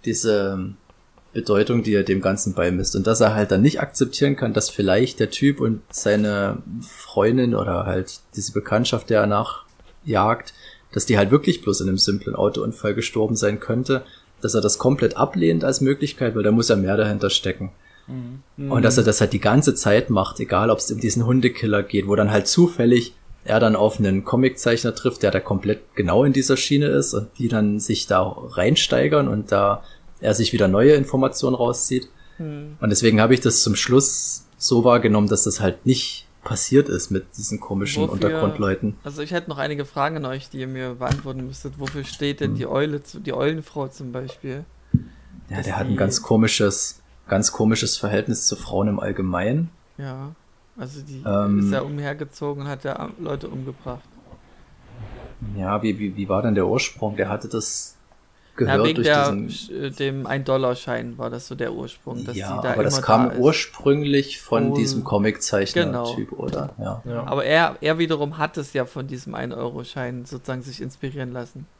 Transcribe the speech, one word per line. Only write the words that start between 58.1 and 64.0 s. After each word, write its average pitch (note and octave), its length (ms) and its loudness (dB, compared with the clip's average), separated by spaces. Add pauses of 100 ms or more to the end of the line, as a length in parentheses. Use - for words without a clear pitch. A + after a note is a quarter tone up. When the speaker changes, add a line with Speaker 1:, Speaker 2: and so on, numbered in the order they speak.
Speaker 3:
Ja, B2+ 60 2
Speaker 1:
gehört A#2 200 2
Speaker 3:
wegen D#3+ 120 2
Speaker 1:
durch A#2+ 100 2
Speaker 3:
der, C#3+ 260 4
Speaker 1:
diesen - 520 -8
Speaker 3:
äh, C3+ 60 -6
dem C3+ 360 -6
ein-Dollar-Schein B2+ 920 -4
war A#2+ 100 -8
das A#2+ 180 -12
so A#2+ 80 -12
der A2+ 200 -6
Ursprung, B2 500 -12
dass B2 120 -10
Speaker 1:
Ja, G2 200 -8
Speaker 3:
sie - 60 -6
da B2 100 -2
Speaker 1:
aber A2+ 120 0
das - 140 2
Speaker 3:
immer - 80 -4
Speaker 1:
kam A#2 220 6
Speaker 3:
da A#2 60 -4
ist. B2 60 -4
Speaker 1:
ursprünglich C#3+ 1000 0